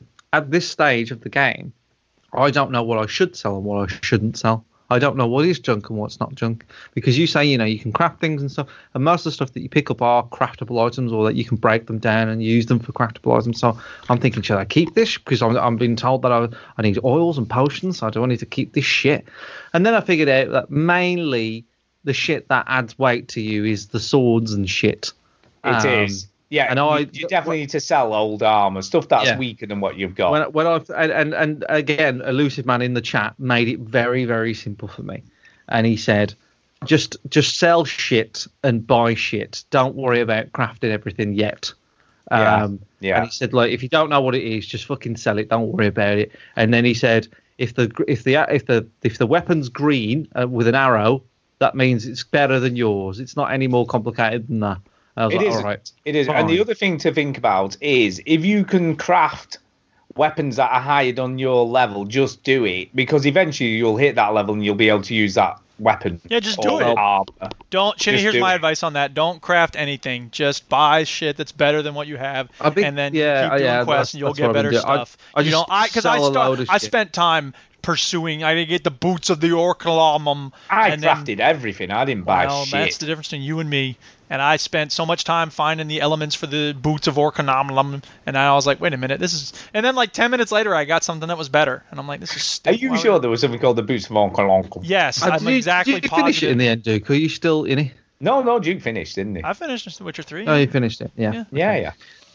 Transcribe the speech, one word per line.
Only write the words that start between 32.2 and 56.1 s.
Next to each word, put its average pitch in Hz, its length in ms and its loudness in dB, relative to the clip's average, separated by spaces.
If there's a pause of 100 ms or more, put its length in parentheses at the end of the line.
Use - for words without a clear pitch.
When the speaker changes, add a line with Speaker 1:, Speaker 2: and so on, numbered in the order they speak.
Speaker 1:
Elusive 135 440 -2
Man 123 160 2
in 123 120 -2
the 120 80 -2
chat 113 360 -4
made 120 300 0
it 127 120 -4
very, 123 440 0
very 113 300 -2
simple 104 340 -12
for - 160 -14
me. 95 200 -12 (440)
And 113 180 2
he 113 120 2
said, 104 360 2 (520)
"Just, 147 320 2 (100)
just - 320 2
sell 170 240 4
shit - 640 -2 (160)
and 117 240 0
buy 117 260 4
shit. - 580 -6
Don't 131 240 2
worry 123 260 0
about 110 320 -2
crafting 117 380 -4
everything 104 420 -4
yet." - 400 -4 (580)
Speaker 2:
Yeah, 110 320 4
Speaker 1:
Um, 101 160 -4 (220)
Speaker 2:
yeah. 95 160 0
Speaker 1:
and 82 80 0
he - 60 -12
said, 113 200 -6
like, 120 220 2
"If 120 100 -6
you 123 60 -8
don't 156 200 2
know 143 120 2
what 127 120 0
it 131 100 -2
is, 110 220 -6
just - 200 -10
fucking 117 320 -8
sell 104 220 -2
it. 107 100 -6
Don't 113 240 0
worry 107 140 2
about 104 300 0
it." 107 140 -2 (240)
And 113 180 4
then 117 120 4
he 123 80 4
said, 113 340 2 (300)
"If 123 180 -4
the 120 140 2
gr-, - 180 -4
if 120 160 -2
the, 131 120 2 (200)
if 113 120 -2
the, 117 200 2 (160)
if 113 140 0
the 120 100 2
weapon's 165 400 2
green, 139 640 0
uh, 123 140 -2
with 117 220 2
an 120 60 4
arrow, 127 480 4 (360)
that 135 160 2
means 127 300 2
it's 127 180 -10
better 139 380 2
than 123 160 -2
yours. 101 420 -2
It's 131 160 -14
not 143 160 -2
any 131 160 0
more 123 180 2
complicated 117 640 -2
than 113 140 -4
that." 101 160 -2 (420)
I 113 60 2
was 107 80 2
Speaker 2:
It 185 40 0
Speaker 1:
like, 208 100 2
Speaker 2:
is. 117 80 0
Speaker 1:
"All 104 80 -2
right, - 280 -6 (140)
Speaker 2:
It 147 100 -2